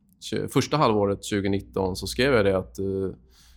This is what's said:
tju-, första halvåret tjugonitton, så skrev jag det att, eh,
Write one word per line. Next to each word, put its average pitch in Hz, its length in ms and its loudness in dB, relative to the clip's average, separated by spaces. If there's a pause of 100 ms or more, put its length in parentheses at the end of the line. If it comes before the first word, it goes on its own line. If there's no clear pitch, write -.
(300)
tju-, 104 180 -4
första 135 300 0
halvåret 104 460 2
tjugonitton, 98 720 -2
så 98 120 -8
skrev 131 260 0
jag 107 120 4
det 98 120 4
att, - 220 -6
eh, 98 60 -4 (720)